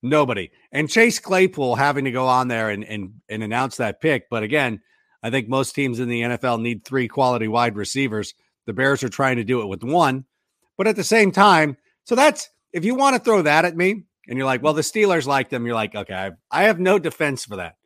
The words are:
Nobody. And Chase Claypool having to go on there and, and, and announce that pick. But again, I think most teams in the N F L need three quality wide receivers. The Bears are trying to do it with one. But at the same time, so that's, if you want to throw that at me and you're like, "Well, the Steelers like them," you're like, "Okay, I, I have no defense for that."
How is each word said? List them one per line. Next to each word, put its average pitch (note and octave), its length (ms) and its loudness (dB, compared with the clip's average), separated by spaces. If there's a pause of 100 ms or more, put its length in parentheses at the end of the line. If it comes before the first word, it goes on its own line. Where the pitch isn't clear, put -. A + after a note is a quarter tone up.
Nobody. B2+ 480 0 (200)
And D3 180 -2
Chase A3+ 300 4
Claypool F#3 560 0
having C#3 300 0
to C3 60 -4
go B2+ 160 -2
on B2+ 220 2
there A2+ 220 -2
and, G2+ 120 -6
and, G#2+ 300 -10 (160)
and G#2+ 120 -8
announce A#2 360 -4
that A2 240 -4
pick. D#3 280 0
But A2+ 140 -4
again, A#2 380 -2 (420)
I A2+ 80 -4
think B2 160 -2
most C3 260 -2
teams B2+ 260 -4
in B2 100 -4
the A#2+ 120 -4
N A#2+ 100 -2
F A#2+ 120 -6
L A#2+ 160 -2
need A#2 260 -6
three B2+ 220 -2
quality B2 400 0
wide A#2 280 0
receivers. G#2+ 600 -4 (320)
The A2+ 60 -8
Bears C3 300 0
are B2 60 -4
trying C3 280 0
to A#2 60 -4
do A#2+ 180 0
it G#2 60 -6
with F#2+ 160 -8
one. C3+ 420 0 (520)
But G3 100 0
at G#3+ 80 0
the G3 80 -6
same G#3+ 280 4
time, E3 460 4 (260)
so - 100 -4
that's, C#4+ 360 2 (220)
if E3+ 140 -6
you A#3 80 0
want C4+ 220 2
to A#3 60 -2
throw G#3+ 200 2
that D3+ 240 4
at E3+ 100 -2
me F#3 280 0 (240)
and B2 100 -6
you're C3+ 80 -2
like, C3 160 0
"Well, D3+ 120 2
the D3 100 0
Steelers F#3 420 2
like C3+ 240 0
them," A#2+ 160 -4
you're A#2+ 80 -2
like, A2 220 -4
"Okay, G2+ 180 -8
I, F#2+ 180 -8 (200)
I E3 140 2
have G#3 140 2
no F#3 200 4
defense D3 460 -4
for G#2 100 -12
that." F2 300 -10